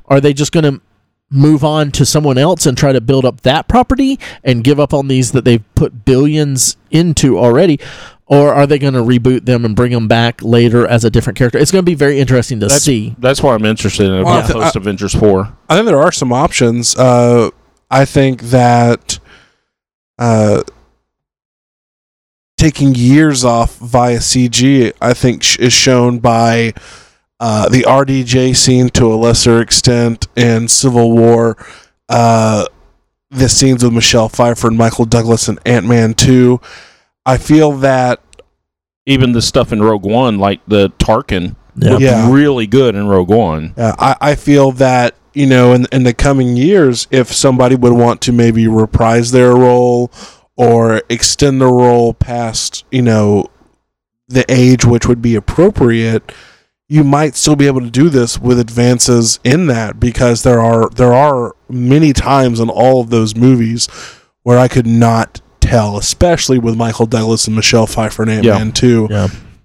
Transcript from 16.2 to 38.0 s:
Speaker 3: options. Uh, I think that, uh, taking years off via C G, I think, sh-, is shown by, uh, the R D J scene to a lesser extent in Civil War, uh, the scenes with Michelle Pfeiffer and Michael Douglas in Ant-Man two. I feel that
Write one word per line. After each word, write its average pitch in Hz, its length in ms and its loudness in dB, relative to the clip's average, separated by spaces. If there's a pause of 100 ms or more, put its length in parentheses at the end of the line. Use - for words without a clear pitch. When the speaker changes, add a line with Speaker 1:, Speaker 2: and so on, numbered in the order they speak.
Speaker 3:
options. 120 640 -2
Uh, 120 540 2 (400)
I 135 140 2
think 135 460 -2
that, 120 680 0 (1000)
uh, 110 440 0 (1900)
taking 139 380 0
years 131 500 2
off 117 320 0
via 123 420 -2
C 123 300 -2
G, 123 420 2 (100)
I 123 120 0
think, 120 300 -2
sh-, - 160 -2
is 120 140 0
shown 123 460 0
by, 117 540 0 (680)
uh, 107 300 -2
the 123 160 0
R 135 200 2
D 135 180 -2
J 127 300 0
scene 127 360 2
to 117 240 0
a - 20 0
lesser 117 460 2
extent 117 720 -2
in 117 320 0
Civil 120 440 0
War, 117 440 2 (540)
uh, 113 560 0 (640)
the 131 200 -2
scenes 127 340 0
with 120 100 0
Michelle 113 360 0
Pfeiffer 120 380 -2
and 113 100 -2
Michael 117 280 0
Douglas 117 420 -2
in 107 180 -6
Ant-Man 117 480 0
two. 127 460 2 (640)
I 127 120 0
feel 151 360 2
that 131 460 0 (840)